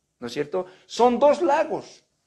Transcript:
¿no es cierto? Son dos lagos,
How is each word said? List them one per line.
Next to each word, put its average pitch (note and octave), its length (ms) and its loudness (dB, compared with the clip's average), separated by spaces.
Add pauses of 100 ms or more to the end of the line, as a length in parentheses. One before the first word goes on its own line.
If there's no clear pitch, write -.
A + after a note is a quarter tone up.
(200)
¿no A#2+ 80 -12
es A#2 60 -12
cierto? - 340 -6 (180)
Son A#3+ 320 0
dos C#4+ 240 4
lagos, D#4 640 -4 (220)